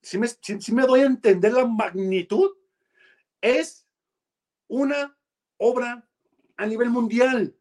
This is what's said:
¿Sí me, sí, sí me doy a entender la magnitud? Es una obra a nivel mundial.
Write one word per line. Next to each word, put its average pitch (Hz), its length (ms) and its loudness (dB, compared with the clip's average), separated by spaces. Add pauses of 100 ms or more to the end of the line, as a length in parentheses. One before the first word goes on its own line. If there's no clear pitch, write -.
¿Sí - 160 -8
me, 233 100 -2
sí, - 320 -12
sí - 120 -6
me 262 140 2
doy 254 140 6
a 277 60 4
entender 214 460 2
la 254 120 2
magnitud? 196 920 -2 (840)
Es - 480 -2 (800)
una 285 480 -4 (400)
obra 240 500 -2 (500)
a 202 100 -6
nivel 226 240 -4
mundial. 233 720 0